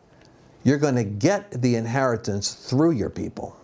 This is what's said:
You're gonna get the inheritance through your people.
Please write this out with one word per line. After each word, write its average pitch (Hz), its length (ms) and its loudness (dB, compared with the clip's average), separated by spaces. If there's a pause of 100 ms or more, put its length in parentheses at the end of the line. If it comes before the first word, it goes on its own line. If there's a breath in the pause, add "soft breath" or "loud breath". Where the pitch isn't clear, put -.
(640 soft breath)
You're 143 140 4
gonna 135 240 2
get 127 580 -2
the 123 140 2
inheritance 113 800 -2
through 156 380 2
your 110 180 -2
people. - 540 -10